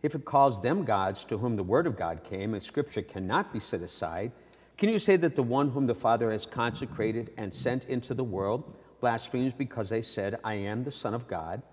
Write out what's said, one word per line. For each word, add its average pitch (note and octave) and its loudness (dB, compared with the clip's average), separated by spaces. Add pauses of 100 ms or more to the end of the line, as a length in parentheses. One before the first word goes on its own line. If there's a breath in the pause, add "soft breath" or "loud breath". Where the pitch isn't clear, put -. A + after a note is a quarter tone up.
If D3 0
it C#3 -6
calls C#3 6
them D#3 2
gods F#2+ 2
to A2+ -2
whom A#2 0
the G2 0
word B2 4
of A#2+ 0
God E2 -4
came, G#2 -4
and F#2+ -6
Scripture C#3+ -4
cannot G#2+ -2
be A#2 -4
set F2 -4
aside, F2+ -6 (440 loud breath)
can G3+ 2
you A3 2
say F#3+ 6
that E3 2
the C#3 2
one C3+ 2
whom C3+ 0
the A#2+ 2
Father A2+ 4
has G#2+ -2
consecrated A2+ -2
and G#2 -6
sent B2+ -2
into B2 -4
the C3 -2
world G2+ -2 (360 loud breath)
blasphemes A#2+ 0
because A#2+ -4
they A2+ 0
said, G#2 -2
'I A2 -2
am G#2 -2
the D3 -6
Son A2 -6
of A#2+ -6
God'? F2 -6 (120)